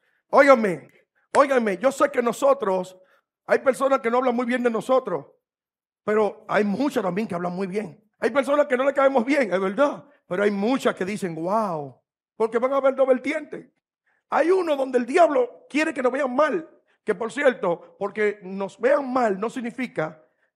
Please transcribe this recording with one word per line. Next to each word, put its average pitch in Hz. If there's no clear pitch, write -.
Óigame, 226
óigame, 240
yo 254
sé 285
que 254
nosotros, 220
hay 247
personas 269
que 226
no 240
hablan 254
muy 247
bien 247
de 240
nosotros, 220
pero 214
hay 202
muchas 240
también 185
que 180
hablan 175
muy 190
bien. 190
Hay 233
personas 277
que 262
no 254
le 277
caemos 269
bien, 262
es 190
verdad, 202
pero 185
hay 208
muchas 214
que 190
dicen, 180
"Wow", 170
porque 226
van 254
a 277
ver 269
dos 262
vertientes. 269
Hay 311
uno 349
donde 262
el 240
diablo 294
quiere 311
que 277
nos 254
vean 262
mal, 262
que 208
por 226
cierto, 226
porque 208
nos 190
vean 269
mal 226
no 214
significa 220